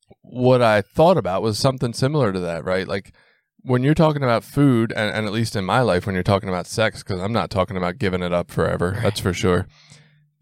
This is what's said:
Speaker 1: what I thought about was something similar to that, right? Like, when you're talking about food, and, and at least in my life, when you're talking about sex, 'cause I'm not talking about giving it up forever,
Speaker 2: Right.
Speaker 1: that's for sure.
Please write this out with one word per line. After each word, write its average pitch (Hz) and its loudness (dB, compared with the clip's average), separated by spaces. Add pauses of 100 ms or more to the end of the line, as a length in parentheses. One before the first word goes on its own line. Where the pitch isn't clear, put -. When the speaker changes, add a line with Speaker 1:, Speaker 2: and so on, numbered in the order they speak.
(220)
Speaker 1:
what 123 2
I 107 4
thought 170 2
about 95 -2
was 107 -2
something 131 -2
similar 131 0
to 92 -2
that, 85 -6
right? 92 -2
Like, - -8 (500)
when 123 0
you're 147 4
talking 156 4
about 117 0
food, 123 2
and, 107 -2
and 107 -2
at 98 -4
least 113 -4
in 95 -2
my 104 2
life, 92 2
when 98 -4
you're 92 -2
talking 98 0
about 90 -6
sex, - -4
'cause 92 -8
I'm 101 -4
not 98 -2
talking 95 -2
about 90 -4
giving 92 -2
it 87 -4
up 87 -2
forever, 87 -2
Speaker 2:
Right. 98 -6
Speaker 1:
that's 101 -2
for 95 -2
sure. 90 0 (760)